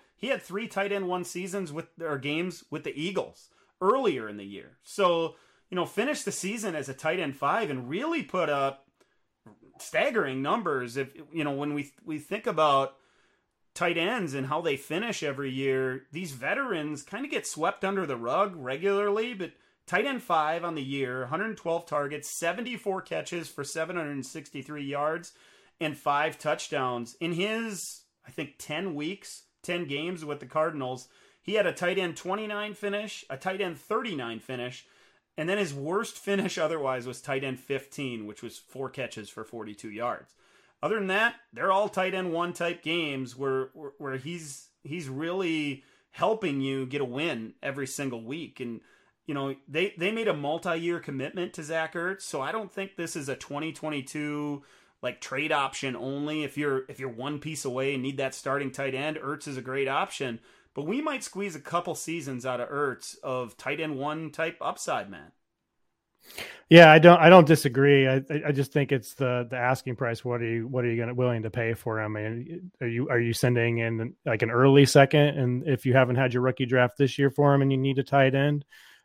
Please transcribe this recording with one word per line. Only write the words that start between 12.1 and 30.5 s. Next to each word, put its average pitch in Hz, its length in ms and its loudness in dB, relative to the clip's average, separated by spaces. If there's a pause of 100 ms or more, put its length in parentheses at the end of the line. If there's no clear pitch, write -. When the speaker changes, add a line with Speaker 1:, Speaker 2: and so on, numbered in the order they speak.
Speaker 1:
think 208 300 -8
about 151 480 2 (800)
tight 175 240 -2
ends 175 360 -2
and 135 120 -4
how 151 140 -2
they 156 160 -2
finish 185 480 -6
every 139 260 -6
year, 131 640 -2
these 165 180 -8
veterans 151 720 -4
kinda 240 240 -10
get 302 180 -6
swept 170 400 -4
under 190 220 -2
the 139 100 -4
rug 160 380 -2
regularly, 202 800 -2
but 185 160 -8 (340)
tight 202 220 0
end 262 160 -6
five 160 400 0
on 170 140 -6
the 147 60 -6
year, 131 440 -4
hundred 190 300 -6
twelve 170 280 -4
targets, 147 540 -6
seventy-four 190 640 -4
catches 160 460 -6
for - 160 -10
seven 160 320 -6
hundred 147 280 -6
sixty-three 147 600 -12
yards 151 480 -4 (480)
and 151 180 -4
five 147 400 0
touchdowns. 131 840 -4
In 170 120 -4
his, 208 720 -6 (220)
I - 60 -20
think, - 300 -10
ten 165 340 -6
weeks, 156 480 -8 (220)
ten 175 220 -4
games 156 380 -6
with 147 140 -6
the 135 80 -16
Cardinals, 135 600 -4 (340)